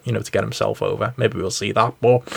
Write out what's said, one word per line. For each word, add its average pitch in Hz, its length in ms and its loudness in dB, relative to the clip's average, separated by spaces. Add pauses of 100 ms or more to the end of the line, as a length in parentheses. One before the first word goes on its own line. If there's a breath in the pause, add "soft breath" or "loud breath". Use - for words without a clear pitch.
you 123 80 -4
know, 110 80 -2
to 107 140 -8
get 117 100 0
himself 110 400 -4
over. 104 340 -2
Maybe 113 220 0
we'll 87 140 -4
see 104 180 -4
that. 107 300 2
But, 123 220 6 (140 loud breath)